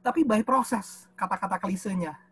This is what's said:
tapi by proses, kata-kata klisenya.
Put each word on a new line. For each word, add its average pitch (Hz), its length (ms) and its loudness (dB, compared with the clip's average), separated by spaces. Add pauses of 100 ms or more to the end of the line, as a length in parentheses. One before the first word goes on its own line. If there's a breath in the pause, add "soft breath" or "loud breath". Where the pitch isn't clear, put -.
tapi 302 240 2
by 220 160 4
proses, 240 720 -2
kata-kata 185 480 -4
klisenya. 185 560 -4 (140)